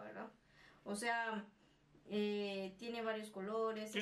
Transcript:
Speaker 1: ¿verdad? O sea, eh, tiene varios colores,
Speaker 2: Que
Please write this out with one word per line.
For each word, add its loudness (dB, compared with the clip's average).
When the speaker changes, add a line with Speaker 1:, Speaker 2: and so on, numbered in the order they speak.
Speaker 1:
¿verdad? -8
O -2
sea, 2
eh, 2
tiene -4
varios 0
colores, 0
Speaker 2:
Que 0